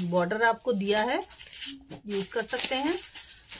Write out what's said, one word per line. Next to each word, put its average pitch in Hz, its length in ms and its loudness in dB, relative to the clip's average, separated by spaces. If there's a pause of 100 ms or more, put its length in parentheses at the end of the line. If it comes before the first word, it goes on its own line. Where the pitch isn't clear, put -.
बॉर्डर 180 360 2
आपको 226 300 4
दिया 208 280 4
है, 269 200 2 (840)
यूज 196 200 -2
कर 233 180 -2
सकते 247 320 -4
हैं। 302 220 0 (600)